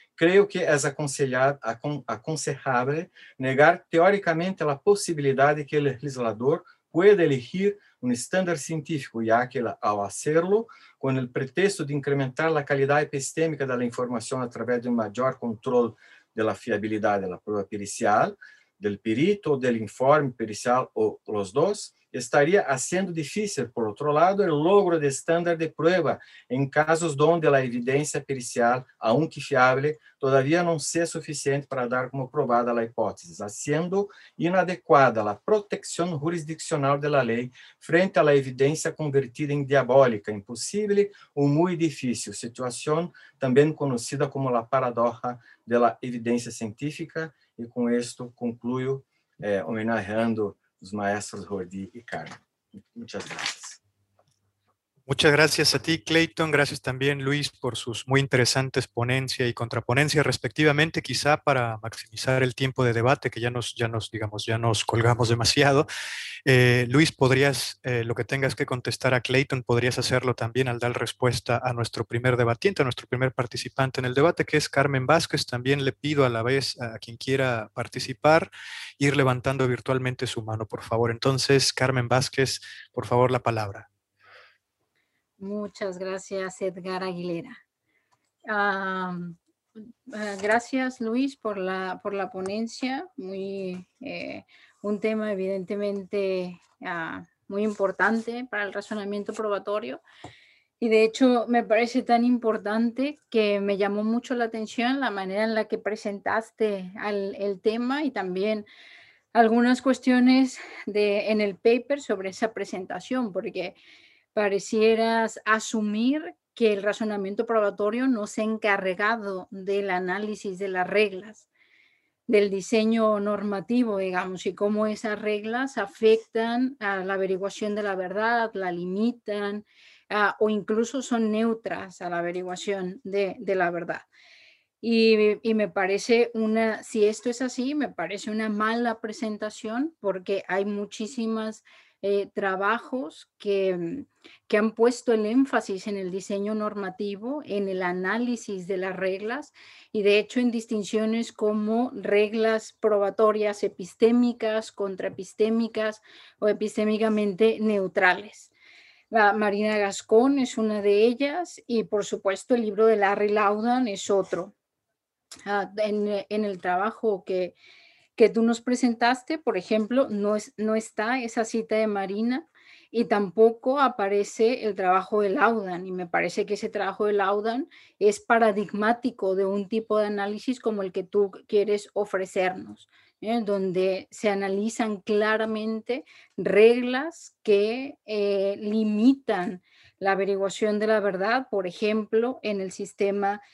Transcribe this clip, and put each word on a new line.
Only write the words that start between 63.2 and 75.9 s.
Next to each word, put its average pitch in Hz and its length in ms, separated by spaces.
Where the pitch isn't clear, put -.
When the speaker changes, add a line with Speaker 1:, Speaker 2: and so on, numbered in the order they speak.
Speaker 2:
que 110 100
ya 117 80
nos, 120 260
ya 117 140
nos, 113 220
digamos, 104 340
ya 113 140
nos 117 260
colgamos 117 460
demasiado. 139 560
Eh, 123 460
Luis, 151 200
podrías, 131 720
eh, 120 200
lo 117 100
que 117 100
tengas 135 300
que 143 120
contestar 127 480
a 123 80
Clayton, 131 400
podrías 120 360
hacerlo 127 360
también 123 340
al 120 100
dar 120 140
respuesta 120 720
a 127 80
nuestro 120 320
primer 120 320
debatiente, 123 460
a - 20
nuestro - 220
primer 127 260
participante 127 720
en - 20
el 123 80
debate, 147 320
que - 140
es 147 100
Carmen 139 380
Vázquez. 151 400
También 135 400
le 131 60